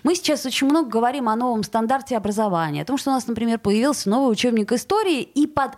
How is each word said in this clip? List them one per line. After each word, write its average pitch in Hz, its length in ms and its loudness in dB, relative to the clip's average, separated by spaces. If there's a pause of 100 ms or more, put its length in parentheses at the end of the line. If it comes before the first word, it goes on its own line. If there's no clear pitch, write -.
мы 339 120 2
сейчас 311 300 -2
очень 269 220 -2
много 294 220 2
говорим 240 400 0
о 220 80 2
новом 240 260 0
стандарте 233 540 0
образования, 185 640 0
о 151 40 -6
том, 269 120 -2
что 277 140 -2
у - 20 2
нас, 254 140 -2
например, 226 300 -2
появился 220 520 0
новый 247 240 2
учебник 226 400 0
истории, 370 480 0
и 294 260 0
под 277 300 -2